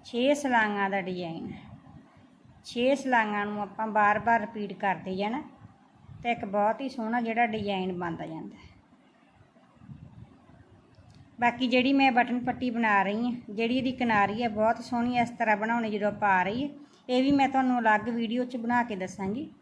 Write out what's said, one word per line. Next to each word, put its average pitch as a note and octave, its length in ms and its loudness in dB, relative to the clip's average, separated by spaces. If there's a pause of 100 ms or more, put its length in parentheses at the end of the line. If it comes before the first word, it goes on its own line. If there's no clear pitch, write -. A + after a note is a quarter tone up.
(100)
ਛੇ B3+ 240 2
ਸਲਾਈਆਂ G#3+ 560 0
ਦਾ G3 100 0
ਡਿਜ਼ਾਈਨ। F3+ 520 -8 (1120)
ਛੇ B3+ 300 2
ਸਲਾਈਆਂ A3 520 2
ਨੂੰ G#3 160 -6
ਆਪਾਂ G#3 240 -6
ਬਾਰ-ਬਾਰ G#3+ 540 4
ਰਿਪੀਟ G#3 320 -6
ਕਰਦੇ F#3 440 -4
ਜਾਣਾ A3+ 260 -4 (800)
ਤੇ A#3+ 80 -2
ਇੱਕ A#3+ 140 -2
ਬਹੁਤ G#3 360 0
ਹੀ C4+ 80 -6
ਸੋਹਣਾ A#3+ 320 -4
ਜਿਹੜਾ A3+ 260 0
ਡਿਜ਼ਾਈਨ G3 520 -4
ਬਣਦਾ E3 280 -6
ਜਾਂਦਾ E3 300 -12
ਹੈ। - 200 -20 (2750)
ਬਾਕੀ A#3+ 280 0
ਜਿਹੜੀ B3+ 240 4
ਮੈਂ C4+ 200 6
ਬਟਨ A#3+ 320 2
ਪੱਟੀ B3 260 -2
ਬਣਾ G#3+ 320 2
ਰਹੀ G#3 240 0
ਹਾਂ, A#3+ 60 0 (180)
ਜਿਹੜੀ A3+ 280 0
ਇਹਦੀ B3+ 140 -2
ਕਿਨਾਰੀ A3 500 2
ਹੈ A#3+ 60 0
ਬਹੁਤ A3 360 0
ਸੋਹਣੀ B3 340 -2
ਇਸ A#3+ 120 0
ਤਰ੍ਹਾਂ A3 260 0
ਬਣਾਉਣੀ A3 340 -2
ਜਦੋਂ G#3 180 0
ਆਪਾਂ G#3 200 0
ਆ F#3 140 4
ਰਹੀ A3+ 220 -2
ਹੈ। D4 40 -6 (400)
ਇਹ B3+ 140 2
ਵੀ C#4 100 4
ਮੈਂ C4+ 160 4
ਤੁਹਾਨੂੰ C4 300 2
ਅਲੱਗ G#3+ 300 4
ਵੀਡੀਓ A#3 360 -2
'ਚ B3 120 -8
ਬਣਾ A#3+ 260 0
ਕੇ A#3 140 -4
ਦੱਸਾਂਗੀ। G3 540 -6 (120)